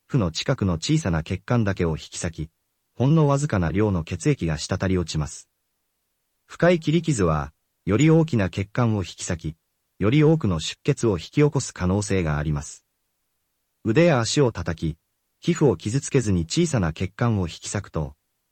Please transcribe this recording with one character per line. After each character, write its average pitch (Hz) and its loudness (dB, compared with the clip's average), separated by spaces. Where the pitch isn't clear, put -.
皮 - -16
膚 143 2
の 92 0
近 - -2
く 110 -2
の 92 2
小 143 0
さ 127 -2
な 80 0
血 - -6
管 120 0
だ 98 -2
け 92 -2
を 82 -2
引 - -12
き - -20
裂 - -8
き、 78 -10
ほ 123 0
ん 160 4
の 156 4
わ 139 2
ず 147 -4
か 107 0
な 82 0
量 104 2
の 87 -2
血 90 -2
液 127 -2
が 78 -2
滴 95 -4
り 92 2
落 87 -2
ち - -4
ま 73 -2
す。 - -16
深 - 2
い 180 4
切 147 -2
り 170 2
傷 127 0
は、 76 0
よ 95 2
り 151 6
大 160 6
き 143 -2
な 98 2
血 98 -6
管 117 0
を 104 0
引 - -8
き - -20
裂 87 -2
き、 78 -8
よ 98 2
り 151 4
多 160 6
く - -2
の 85 0
出 - -10
血 131 0
を 95 2
引 80 -10
き - -18
起 147 4
こ 143 -2
す - -6
可 90 -2
能 98 2
性 98 -2
が 76 0
あ 76 -2
り 78 -2
ま 73 -4
す。 - -18
腕 110 4
や 151 4
足 113 0
を 127 2
叩 82 -6
き、 - -20
皮 - -2
膚 156 2
を 107 4
傷 113 -4
つ - -12
け 135 2
ず 107 -2
に 87 2
小 160 0
さ 139 0
な 82 0
血 92 -6
管 113 0
を 87 -2
引 - -12
き - -20
裂 104 -6
く - -16
と、 73 -8